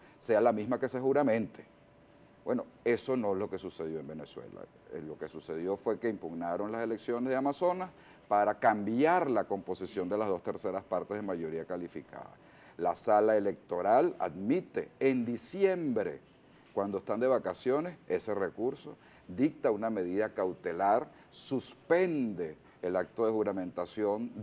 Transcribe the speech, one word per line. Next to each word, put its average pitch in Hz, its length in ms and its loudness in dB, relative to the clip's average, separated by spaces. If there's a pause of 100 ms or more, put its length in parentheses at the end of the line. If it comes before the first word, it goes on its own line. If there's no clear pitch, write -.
(180)
sea 107 240 2
la 117 100 6
misma 110 280 0
que 123 100 -2
se 127 100 -4
juramente. 131 640 2 (800)
Bueno, 120 220 -2 (180)
eso 120 320 2
no 104 180 0
es 95 40 0
lo 101 120 -2
que 95 100 -6
sucedió 82 400 -6
en 71 80 -12
Venezuela. 65 540 -12 (300)
Eh, 80 100 -8
lo 76 160 -10
que - 100 -8
sucedió 82 500 -4
fue 107 220 -2
que 117 100 0
impugnaron 87 640 -4
las 113 120 -4
elecciones 120 460 -2
de 131 60 2
Amazonas 180 560 0 (360)
para 104 320 4
cambiar 127 680 4
la 107 160 2
composición 92 640 -4
de 104 80 0
las 107 100 0
dos 90 160 0
terceras 98 400 -4
partes 92 340 -4
de 107 60 -6
mayoría 82 420 -4
calificada. 85 640 -10 (460)
La 85 180 0
sala 107 420 6
electoral 101 800 2
admite 98 720 -2 (100)
en 127 260 2
diciembre, 123 920 0 (540)
cuando 101 240 0
están 107 220 -2
de 127 80 2
vacaciones, 131 680 0 (100)
ese 92 260 0
recurso, 107 640 -4 (300)
dicta 127 440 0
una 107 180 0
medida 101 440 0
cautelar, 98 720 0 (220)
suspende 127 1300 -2 (240)
el 90 160 0
acto 90 280 0
de 110 60 4
juramentación 101 1000 -2 (120)